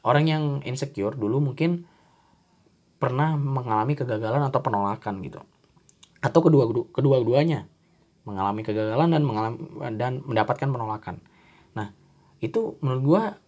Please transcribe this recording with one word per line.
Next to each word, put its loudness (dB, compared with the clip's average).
Orang 4
yang 0
insecure -4
dulu -2
mungkin 0
pernah 0
mengalami 0
kegagalan -2
atau 0
penolakan -2
gitu. -14
Atau 4
kedua, 6
kedua-duanya 2
mengalami -4
kegagalan 0
dan 2
mengalam-, -4
dan -2
mendapatkan -2
penolakan. -6
Nah, -6
itu -4
menurut -2
gua 4